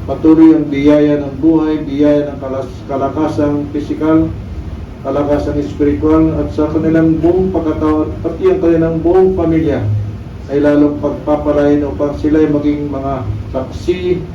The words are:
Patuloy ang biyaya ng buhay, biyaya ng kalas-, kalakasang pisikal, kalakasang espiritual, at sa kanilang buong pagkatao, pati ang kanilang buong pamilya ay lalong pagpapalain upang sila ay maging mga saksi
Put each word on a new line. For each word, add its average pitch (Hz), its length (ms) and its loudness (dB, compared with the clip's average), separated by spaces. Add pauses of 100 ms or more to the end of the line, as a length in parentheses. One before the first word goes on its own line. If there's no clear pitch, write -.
Patuloy 160 560 6
ang 143 80 -2
biyaya 147 560 2
ng 135 160 -8
buhay, 156 480 2
biyaya 143 480 0
ng - 80 -10
kalas-, 131 480 -8
kalakasang 147 800 -2
pisikal, 156 560 0 (760)
kalakasang 147 560 -2
espiritual, 151 800 0
at 147 160 -4
sa 151 160 -2
kanilang 160 480 2
buong 185 320 2
pagkatao, 156 600 -2 (120)
pati 185 280 0
ang - 120 0
kanilang 165 400 2
buong 185 320 4
pamilya 160 480 0 (640)
ay 143 160 0
lalong 147 400 4
pagpapalain 147 800 0
upang 143 360 -4
sila 156 200 2
ay 151 120 2
maging 147 360 -2
mga 139 400 -4 (240)
saksi 170 720 -4 (120)